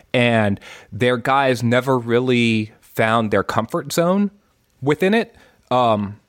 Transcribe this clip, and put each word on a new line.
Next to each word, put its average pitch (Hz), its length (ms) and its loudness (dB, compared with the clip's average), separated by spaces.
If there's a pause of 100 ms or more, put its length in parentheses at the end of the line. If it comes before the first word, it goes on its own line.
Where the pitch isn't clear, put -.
(140)
and 113 440 2 (340)
their 123 260 0
guys 131 460 0
never 127 340 0
really 117 840 0
found 113 520 -2
their 98 120 2
comfort 139 480 -4
zone 190 400 0 (500)
within 151 320 0
it. 226 220 -2 (340)
Um, 107 480 0 (120)